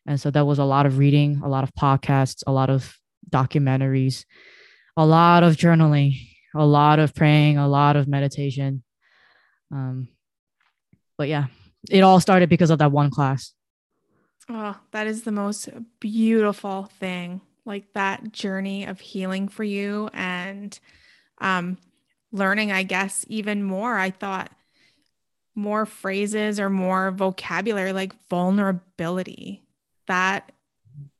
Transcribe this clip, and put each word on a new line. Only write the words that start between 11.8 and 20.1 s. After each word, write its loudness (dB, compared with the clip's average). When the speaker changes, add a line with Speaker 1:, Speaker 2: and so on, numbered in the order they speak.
Speaker 1:
it 4
all 8
started 4
because 4
of 4
that 4
one 2
class. -4
Speaker 2:
Oh, -10
that -6
is -8
the -6
most -6
beautiful 0
thing. -10
Like, -12
that -6
journey -6
of -12
healing -8
for -10
you -6